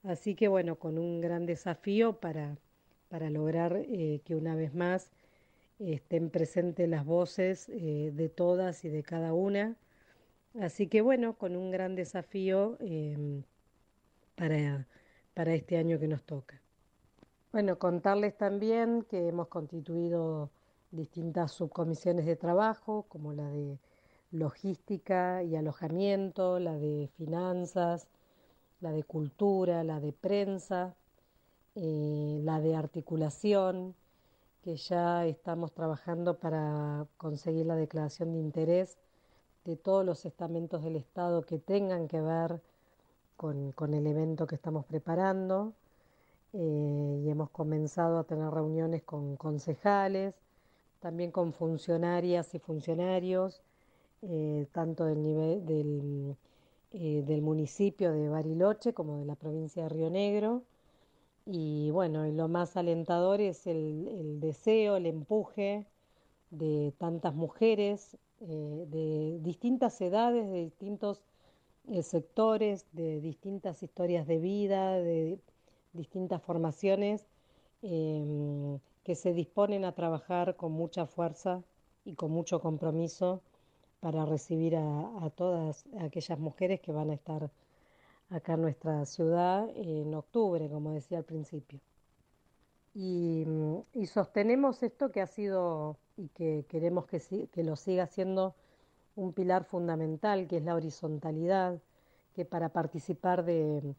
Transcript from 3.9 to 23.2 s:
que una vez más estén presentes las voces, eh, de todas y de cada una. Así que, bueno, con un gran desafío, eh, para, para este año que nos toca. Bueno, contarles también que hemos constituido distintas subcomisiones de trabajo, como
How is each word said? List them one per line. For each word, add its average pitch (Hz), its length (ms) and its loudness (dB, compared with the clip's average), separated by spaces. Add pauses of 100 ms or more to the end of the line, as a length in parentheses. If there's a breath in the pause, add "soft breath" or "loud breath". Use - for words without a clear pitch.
que 170 100 -2
una 160 200 0
vez 160 180 -2
más 180 380 0 (680 soft breath)
estén 165 500 -2
presentes 170 580 2
las 156 180 0
voces, 180 640 0
eh, 151 440 -2
de 156 160 0
todas 180 560 2
y 160 40 -4
de 151 140 -2
cada 165 300 -2
una. 202 420 2 (840 soft breath)
Así 185 280 0
que, 214 140 6
bueno, 240 360 4
con 180 180 -4
un 185 160 -4
gran 185 240 -2
desafío, 190 840 0
eh, 147 640 -4 (920)
para, 147 520 0 (460 soft breath)
para 165 220 2
este 165 220 0
año 165 220 2
que 156 80 0
nos 151 160 -2
toca. 139 380 -12 (880)
Bueno, 196 280 2
contarles 196 580 2
también 226 680 2
que 180 240 -2
hemos 170 200 -2
constituido 165 1000 -2 (420 soft breath)
distintas 165 600 -4
subcomisiones 165 760 0
de 165 100 2
trabajo, 208 720 2
como 151 240 -8